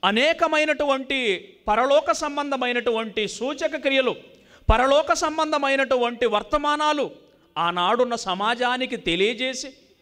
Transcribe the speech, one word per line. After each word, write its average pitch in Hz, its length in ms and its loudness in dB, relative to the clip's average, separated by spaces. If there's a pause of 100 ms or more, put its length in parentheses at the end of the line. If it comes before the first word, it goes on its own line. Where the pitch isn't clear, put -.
అనేకమైనటువంటి 277 1400 0 (180)
పరలోక 277 440 2
సంబంధమైనటువంటి 247 1160 -2
సూచక 294 480 -4
క్రియలు, 262 400 0 (580)
పరలోక 277 400 4
సంబంధమైనటువంటి 269 1120 0
వర్తమానాలు 294 840 0 (460)
ఆనాడున్న 185 580 0
సమాజానికి 240 840 -2
తెలియజేసి 226 760 -2 (280)